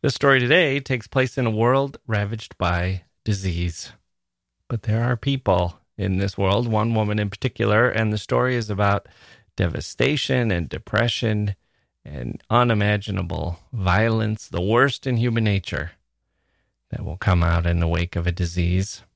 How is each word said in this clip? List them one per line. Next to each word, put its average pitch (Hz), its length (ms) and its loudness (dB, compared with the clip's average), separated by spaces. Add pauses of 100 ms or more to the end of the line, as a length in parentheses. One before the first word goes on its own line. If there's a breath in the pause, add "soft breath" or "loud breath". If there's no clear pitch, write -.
The 147 80 2
story 135 300 4
today 139 400 2
takes 131 260 -4
place 131 320 0
in 127 80 2
a 113 40 2
world 127 560 2
ravaged 107 520 -4
by 90 460 0 (200)
disease. 87 680 -2 (760)
But 117 140 -4
there 110 200 0
are 123 140 0
people 95 640 0 (160)
in 95 220 0
this 98 180 -2
world, 101 320 2
one 113 260 0
woman 107 240 0
in 104 120 -2
particular, 110 580 2
and 110 240 0
the 107 60 -2
story 123 360 0
is 117 140 -4
about 101 400 0 (480 loud breath)
devastation 123 920 0
and 87 180 0
depression 104 840 -2 (500)
and 65 460 -10
unimaginable 104 1080 0 (120)
violence, 110 760 0
the 87 120 -4
worst 120 460 0
in 127 100 0
human 117 280 0
nature, 90 480 -2 (960)
that - 140 -8
will 82 120 -8
come 90 260 2
out 85 220 2
in 85 140 2
the 85 100 2
wake 85 280 -2
of 85 100 -2
a 87 60 0
disease. 87 680 -2 (140)